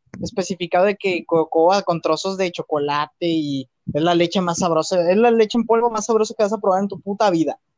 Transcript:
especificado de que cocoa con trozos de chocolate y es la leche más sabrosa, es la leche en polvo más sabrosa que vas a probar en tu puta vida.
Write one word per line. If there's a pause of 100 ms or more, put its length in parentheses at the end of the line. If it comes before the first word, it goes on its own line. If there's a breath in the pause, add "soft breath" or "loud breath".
(220)
especificado
de
que
cocoa
con
trozos
de
chocolate
y (240)
es
la
leche
más
sabrosa,
es
la
leche
en
polvo
más
sabrosa
que
vas
a
probar
en
tu
puta
vida. (180)